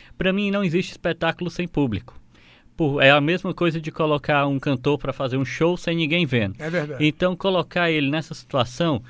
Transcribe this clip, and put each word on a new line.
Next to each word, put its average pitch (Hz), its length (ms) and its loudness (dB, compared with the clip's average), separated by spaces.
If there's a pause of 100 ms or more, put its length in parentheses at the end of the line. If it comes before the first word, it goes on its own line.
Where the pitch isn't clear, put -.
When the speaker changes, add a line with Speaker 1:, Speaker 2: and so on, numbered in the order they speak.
(180)
Speaker 1:
Pra 190 160 0
mim, 202 160 0
não 202 140 0
existe 175 280 0
espetáculo 165 600 -4
sem 180 160 -6
público. - 520 -2 (560)
Por, 143 260 0
é 135 80 8
a 143 120 6
mesma 175 320 0
coisa 165 260 0
de 156 100 -8
colocar 147 580 0
um 139 120 0
cantor 143 380 0
pra 135 160 -6
fazer 131 240 -4
um 135 80 0
show 170 320 0
sem 170 180 -2
ninguém 165 300 2
vendo. 113 340 0
Speaker 2:
É 151 100 -6
verdade. 151 360 -2
Speaker 1:
Então, 180 280 2
colocar 175 560 0
ele 147 200 2
nessa 156 240 -4
situação 143 760 -2